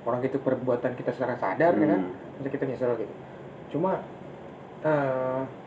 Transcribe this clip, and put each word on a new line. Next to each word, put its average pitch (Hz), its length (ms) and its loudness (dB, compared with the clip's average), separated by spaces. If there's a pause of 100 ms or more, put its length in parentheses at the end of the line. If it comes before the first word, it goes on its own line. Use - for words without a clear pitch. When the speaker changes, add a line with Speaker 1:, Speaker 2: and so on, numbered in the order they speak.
Speaker 1:
Orang 120 160 2
itu 135 180 0
perbuatan 127 540 2
kita 123 180 -2
secara 123 240 -2
sadar, 120 380 4
ya - 160 6
kan? 98 140 6
Speaker 2:
Hmm. 90 100 -4 (240)
Speaker 1:
Terus 135 140 -4
kita 135 160 -2
nyesel 127 300 0
gitu. 110 180 -4 (560)
Cuma, 180 220 2 (920)
eh, 131 580 2 (260)